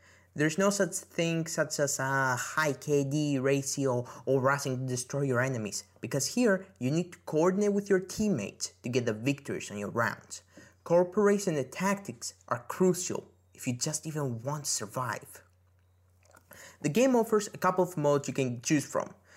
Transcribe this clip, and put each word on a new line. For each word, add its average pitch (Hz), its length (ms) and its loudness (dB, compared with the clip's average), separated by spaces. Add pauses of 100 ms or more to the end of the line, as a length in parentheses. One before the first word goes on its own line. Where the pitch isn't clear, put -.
(340)
There's 156 240 0
no 196 120 4
such 196 260 0
thing 165 500 -2
such 156 320 -2
as 139 220 0
a 135 340 2
high 151 380 -2
K 143 320 2
D 143 340 0
ratio 135 680 0 (220)
or 135 140 4
rushing 135 360 2
to 131 100 -4
destroy 127 340 -4
your 127 200 2
enemies, 117 440 -2 (160)
because - 340 -4
here 202 320 2 (140)
you 127 100 0
need 175 220 -2
to - 140 -20
coordinate 185 460 2
with 202 160 -2
your 190 120 4
teammates 185 720 -4 (100)
to 123 60 -8
get 120 180 0
the 113 60 0
victories 113 580 -4
on 101 80 -8
your 101 120 -6
rounds. - 520 -4 (400)
Cooperation 185 720 2
and 131 160 -2
tactics 196 640 -4 (140)
are 120 180 -4
crucial - 640 0 (240)
if - 140 -6
you 123 60 0
just 151 300 -4
even 139 380 -4
want 143 220 -6
to - 60 -4
survive. - 760 -6 (1400)
The 147 60 0
game 247 260 4
offers 220 400 2
a - 40 -14
couple 185 260 4
of 175 120 -4
modes 147 300 2
you 131 80 -6
can 123 280 -2
choose 147 220 2
from. - 300 -6 (220)